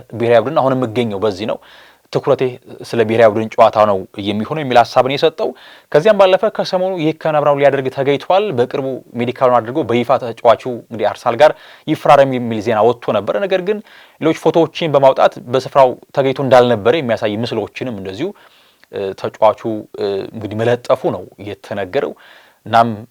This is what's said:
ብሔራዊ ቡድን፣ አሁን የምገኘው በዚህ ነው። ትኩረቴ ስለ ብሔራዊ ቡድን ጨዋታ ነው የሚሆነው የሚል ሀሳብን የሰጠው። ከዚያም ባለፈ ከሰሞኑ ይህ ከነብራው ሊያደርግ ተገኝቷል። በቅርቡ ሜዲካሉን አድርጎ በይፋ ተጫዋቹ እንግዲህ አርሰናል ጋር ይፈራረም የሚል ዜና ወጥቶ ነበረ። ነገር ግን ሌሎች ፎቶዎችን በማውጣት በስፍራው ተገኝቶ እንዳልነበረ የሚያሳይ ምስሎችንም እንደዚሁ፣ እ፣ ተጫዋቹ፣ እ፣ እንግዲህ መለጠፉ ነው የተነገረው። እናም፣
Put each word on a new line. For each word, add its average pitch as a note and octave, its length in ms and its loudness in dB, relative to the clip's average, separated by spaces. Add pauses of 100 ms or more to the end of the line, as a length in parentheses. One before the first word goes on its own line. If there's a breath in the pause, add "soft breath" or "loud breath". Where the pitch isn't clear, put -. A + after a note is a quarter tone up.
(120)
ብሔራዊ A#2 300 2
ቡድን፣ D3 160 -2
አሁን C3 160 0
የምገኘው A#2 460 -4
በዚህ G#2 280 -4
ነው። - 100 -6 (540 soft breath)
ትኩረቴ C3+ 300 0 (420)
ስለ A#2 180 -4
ብሔራዊ A2+ 260 4
ቡድን A2 220 -2
ጨዋታ A2 340 4
ነው G2+ 120 2 (220)
የሚሆነው G#2+ 420 -4
የሚል B2+ 180 2
ሀሳብን B2 340 2
የሰጠው። D3+ 360 -2 (420 loud breath)
ከዚያም G3 280 2
ባለፈ F#3 320 4
ከሰሞኑ F#3 460 -4
ይህ D#3 180 -2
ከነብራው D3 420 0
ሊያደርግ C#3 340 2
ተገኝቷል። C#3+ 640 -2
በቅርቡ C3 340 -4 (280)
ሜዲካሉን B2 420 0
አድርጎ A#2+ 280 -2
በይፋ A#2+ 340 -2
ተጫዋቹ A2+ 440 2 (160)
እንግዲህ G#2+ 280 -8
አርሰናል A#2 300 -4
ጋር D3 160 6 (340 loud breath)
ይፈራረም C#3+ 460 4
የሚል A#2 280 -4
ዜና G#2+ 220 -2
ወጥቶ A#2+ 300 2
ነበረ። G#2 260 -2
ነገር F#3+ 240 -2
ግን G#3 160 -4 (420 soft breath)
ሌሎች D3+ 180 0
ፎቶዎችን D#3+ 540 0
በማውጣት C3+ 420 4 (100)
በስፍራው C3 460 2 (220)
ተገኝቶ C3+ 280 -2
እንዳልነበረ B2 540 4
የሚያሳይ A#2 420 -2
ምስሎችንም A#2 600 -6
እንደዚሁ፣ G2 320 -8 (640 soft breath)
እ፣ G2 240 -6
ተጫዋቹ፣ A2 440 0 (340)
እ፣ G#2 120 -6 (220)
እንግዲህ G#2+ 300 -10
መለጠፉ A#2+ 520 -2
ነው F#2 140 -8 (200)
የተነገረው። G2+ 720 -8 (520 soft breath)
እናም፣ A#2 240 2 (200)